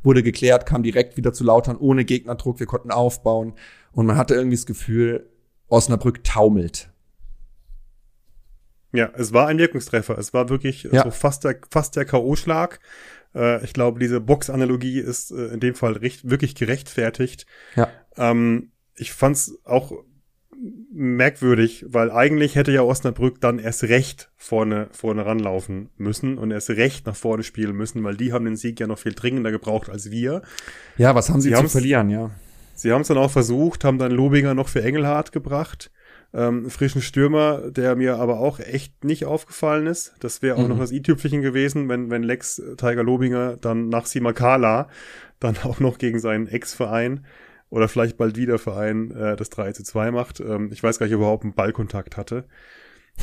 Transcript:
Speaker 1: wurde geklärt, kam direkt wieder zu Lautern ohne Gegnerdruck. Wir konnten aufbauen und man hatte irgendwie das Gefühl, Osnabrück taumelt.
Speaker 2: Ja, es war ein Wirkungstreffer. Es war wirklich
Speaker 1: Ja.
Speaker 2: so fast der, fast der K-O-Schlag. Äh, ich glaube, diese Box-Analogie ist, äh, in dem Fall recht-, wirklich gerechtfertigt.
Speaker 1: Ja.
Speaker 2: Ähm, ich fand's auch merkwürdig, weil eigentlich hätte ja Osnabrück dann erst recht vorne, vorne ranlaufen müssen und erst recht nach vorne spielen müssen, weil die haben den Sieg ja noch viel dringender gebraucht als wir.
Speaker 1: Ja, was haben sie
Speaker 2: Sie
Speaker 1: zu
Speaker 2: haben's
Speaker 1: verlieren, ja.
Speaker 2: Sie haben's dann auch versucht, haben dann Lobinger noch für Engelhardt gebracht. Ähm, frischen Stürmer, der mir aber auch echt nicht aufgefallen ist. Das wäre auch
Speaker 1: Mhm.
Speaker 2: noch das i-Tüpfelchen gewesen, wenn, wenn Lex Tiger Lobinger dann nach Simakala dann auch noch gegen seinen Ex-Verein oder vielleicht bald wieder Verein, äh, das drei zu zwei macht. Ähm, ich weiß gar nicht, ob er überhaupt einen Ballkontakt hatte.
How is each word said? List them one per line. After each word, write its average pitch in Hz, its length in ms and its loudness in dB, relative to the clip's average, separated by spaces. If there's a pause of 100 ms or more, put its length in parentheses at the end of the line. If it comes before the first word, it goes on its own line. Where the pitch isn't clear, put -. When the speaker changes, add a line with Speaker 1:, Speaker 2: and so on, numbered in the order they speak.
Speaker 1:
wurde 127 220 6
geklärt, 123 420 4
kam 123 160 0
direkt 117 360 0
wieder 120 160 0
zu 127 100 -6
Lautern 120 320 4
ohne 131 300 4
Gegnerdruck. 120 560 -4
Wir 117 60 -6
konnten - 220 -6
aufbauen 113 640 0 (380)
und 113 140 2
man 113 100 4
hatte 131 200 4
irgendwie 127 200 2
das 120 100 -6
Gefühl, 117 640 -2 (380)
Osnabrück 117 560 2
taumelt. 104 640 2 (2000)
Speaker 2:
Ja, 117 220 2
es 113 180 -4
war 127 140 6
ein 156 100 2
Wirkungstreffer. 123 600 0
Es 104 160 -10
war 123 160 0
wirklich 135 340 -4
Speaker 1:
Ja. 127 200 4
Speaker 2:
so 123 80 0
fast 139 320 -2
der, 135 140 0 (120)
fast - 260 -2
der 139 100 0
K-O-Schlag. 147 720 0 (560)
Äh, 120 300 0
ich - 80 -12
glaube, 120 260 0
diese 120 220 0
Box-Analogie 127 760 2
ist, - 320 -8
äh, 120 160 -8
in 117 120 -8
dem 123 160 -2
Fall 113 180 -2
recht-, 120 360 -8
wirklich 139 260 0
gerechtfertigt. 123 880 -4 (300)
Speaker 1:
Ja. 117 140 2 (280)
Speaker 2:
Ähm, 117 540 2 (240)
ich - 180 -12
fand's - 500 0
auch 131 280 0 (1000)
merkwürdig, 127 960 2
weil 113 240 2
eigentlich 143 440 4
hätte 143 160 4
ja 135 120 4
Osnabrück 123 580 0
dann 120 160 2
erst 110 260 -4
recht 120 520 0
vorne, 107 560 -2
vorne 107 340 -4
ranlaufen 101 720 -4
müssen 107 400 -4
und 110 140 -4
erst 104 180 -6
recht 120 380 0
nach 107 80 -8
vorne 110 260 -2
spielen 107 340 -4
müssen, 110 280 -6
weil 101 120 -4
die 120 160 -4
haben 120 140 -2
den 110 120 -2
Sieg 117 220 -8
ja 117 60 -2
noch 107 140 -6
viel 107 140 -4
dringender 123 360 -2
gebraucht 107 400 -4
als 104 220 -12
wir. 127 320 -4 (540)
Speaker 1:
Ja, 123 180 6
was 120 140 2
haben 147 120 4
sie 139 60 2
Speaker 2:
Sie 117 60 4
Speaker 1:
zu 117 40 6
Speaker 2:
haben's - 140 4
Speaker 1:
verlieren, 127 380 2
ja. 110 200 -2 (460)
Speaker 2:
Sie 113 160 0
haben's 143 160 2
dann 143 100 4
auch 139 140 2
versucht, 135 520 0
haben 135 140 4
dann 127 140 0
Lobinger 139 420 4
noch 131 140 -2
für 120 160 -2
Engelhardt 147 480 -2
gebracht. 143 600 -6 (420)
Ähm, 120 360 -2
frischen 135 320 -2
Stürmer, 143 720 0
der 127 240 0
mir 127 220 0
aber 120 220 0
auch 143 200 -2
echt - 440 -10
nicht 151 220 -2
aufgefallen 151 600 -2
ist. 170 320 -6
Das - 220 -8
wäre 127 160 0
auch 127 60 2
Speaker 1:
Mhm. 120 60 2
Speaker 2:
noch 117 100 0
das 127 120 -4
i-Tüpfelchen 143 500 -2
gewesen, 135 480 -2
wenn, 123 220 -4
wenn 117 120 -2
Lex 123 380 -4 (160)
Tiger 120 260 0
Lobinger 123 540 0
dann 113 320 -2
nach 117 160 -2
Simakala 120 840 2 (500)
dann 113 240 -2
auch 123 160 -6
noch 127 180 2
gegen 117 220 -2
seinen 110 280 -2
Ex-Verein 117 800 -4 (440)
oder 113 180 2
vielleicht 117 300 -2
bald 113 200 0
wieder 120 220 2
Verein, 107 520 -4
äh, 107 240 -4
das 107 140 -8
drei 101 240 -6
zu - 100 -16
zwei 110 280 -2
macht. 120 280 -6
Ähm, 107 320 -6
ich 110 100 -12
weiß 113 180 0
gar 117 60 -2
nicht, 107 100 0
ob 104 60 2
er 107 40 4
überhaupt 107 180 0
einen 104 100 -6
Ballkontakt 101 600 -4
hatte. 117 300 -10 (760)